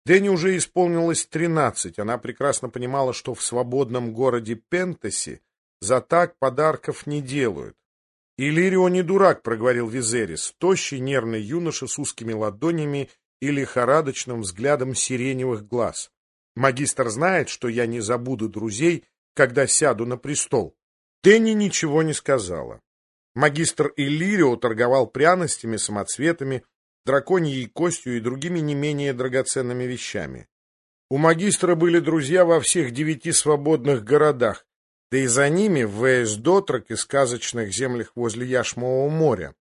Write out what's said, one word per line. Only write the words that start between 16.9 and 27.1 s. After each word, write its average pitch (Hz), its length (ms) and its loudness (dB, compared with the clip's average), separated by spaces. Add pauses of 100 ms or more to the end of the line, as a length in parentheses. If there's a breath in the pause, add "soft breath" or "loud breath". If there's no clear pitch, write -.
знает, 151 400 0
что - 180 -8
я 117 200 0
не 117 120 -4
забуду 117 500 -2
друзей, 113 560 -2 (300)
когда 131 320 -2
сяду 117 400 0
на 123 100 -6
престол». 127 600 -6 (480)
Дэнни 220 260 6
ничего 160 540 0
не 156 80 -2
сказала. 92 680 -4 (540)
Магистр 147 600 0
Иллирио 156 580 2
торговал 120 540 2
пряностями, 113 680 0
самоцветами, 131 840 -4 (420)
драконьей 139 600 0